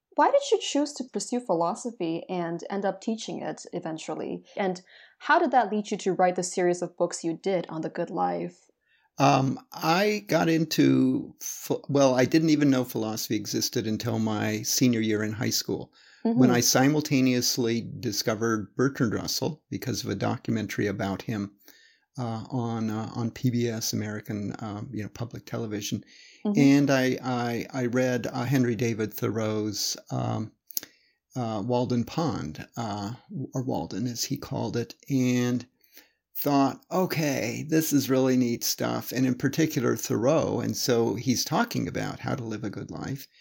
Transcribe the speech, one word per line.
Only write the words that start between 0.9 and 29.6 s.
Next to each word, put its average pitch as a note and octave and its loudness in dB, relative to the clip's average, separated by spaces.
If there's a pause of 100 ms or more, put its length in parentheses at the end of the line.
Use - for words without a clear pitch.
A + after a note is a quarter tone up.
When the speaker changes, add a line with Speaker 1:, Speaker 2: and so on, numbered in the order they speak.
Speaker 1:
to C4 -8
pursue B3 -4
philosophy F3 -2
and E3+ -4
end G3 -4
up G3 -2
teaching G#3 -6
it D3+ -8
eventually? E3 -6 (120)
And F#3 -2 (360)
how D#4 4
did E4 2
that A#3 4
lead G#3+ -2
you G#3 -2
to F3+ 0
write F3+ 4
the F3+ -2
series F3 0
of F3 -8
books - -2
you E3 -2
did F3+ -2
on D#3+ -8
the D#3+ -6
good E3+ -6
life? F3 -4 (480)
Speaker 2:
Um, C3+ 4 (140)
I G3+ 0
got E3+ 2
into C3+ 4
ph-, - -6
well, C3+ 6
I B2+ 6
didn't D#3+ 4
even D3 6
know B2+ 4
philosophy A2 -4
existed A2 -2
until A2 -2
my G#2+ 0
senior A#2+ 2
year G#2+ 2
in G#2+ -2
high A2 -2
school, - -4 (320)
when A#3 6
Speaker 1:
Mm-hmm. - 6
Speaker 2:
I A#2+ 6
simultaneously B2+ 2 (120)
discovered A2 -2
Bertrand C3 2
Russell G2+ -4
because A2 -6
of A2 -6
a G#2 0
documentary A2 -2
about G2 -4
him, G#2 -6 (680)
uh, A2+ -6
on, A#2 -2
uh, A2 -4
on A#2 -2
P B2+ 0
B A#2 0
S A2+ -4
American, G#2+ -6
uh, G#2 -8 (100)
you G#2+ -6
know, G2 -10
public A#2 -12
television. A2+ -6 (420)
Speaker 1:
Mm-hmm. G#3 2
Speaker 2:
And C#3 8
I, B2+ 2
I, A#2+ -2
I C3 -2
read, B2 0
uh, B2+ -4
Henry A#2+ 2
David A2 0
Thoreau's, G#2+ -2 (160)